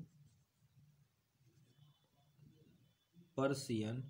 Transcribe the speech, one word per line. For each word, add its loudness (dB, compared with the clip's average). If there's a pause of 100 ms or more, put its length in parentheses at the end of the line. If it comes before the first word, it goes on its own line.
(3250)
Persian 2